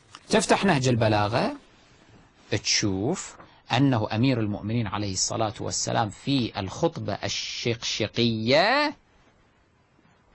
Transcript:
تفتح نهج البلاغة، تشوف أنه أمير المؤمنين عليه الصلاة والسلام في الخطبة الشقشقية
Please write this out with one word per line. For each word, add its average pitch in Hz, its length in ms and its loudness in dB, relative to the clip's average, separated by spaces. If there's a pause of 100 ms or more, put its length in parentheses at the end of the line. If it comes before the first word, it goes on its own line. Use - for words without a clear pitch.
(280)
تفتح 202 360 4
نهج 139 240 4
البلاغة، 113 640 2 (1000)
تشوف 107 880 -2 (360)
أنه 123 400 4
أمير 120 280 2
المؤمنين 107 460 -2
عليه 101 260 -4
الصلاة 110 480 -2
والسلام 110 500 -2
في 131 500 -2
الخطبة 107 520 -4 (120)
الشقشقية 120 1700 0 (1400)